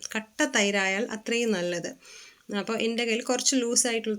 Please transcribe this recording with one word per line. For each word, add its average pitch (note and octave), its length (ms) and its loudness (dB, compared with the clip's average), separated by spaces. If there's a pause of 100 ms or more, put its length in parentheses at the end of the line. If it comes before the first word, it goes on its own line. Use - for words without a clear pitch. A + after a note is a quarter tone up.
(160)
കട്ട A3 280 -2
തൈരായാൽ G3+ 680 2
അത്രയും A#3 420 0
നല്ലത്. F3 400 -2 (640)
അപ്പോൾ G#3+ 200 -2
എൻ്റെ A3+ 260 0
കയ്യിൽ A#3 180 0
കുറച്ച് B3 340 0
ലൂസായിട്ടുള്ള A#3 640 0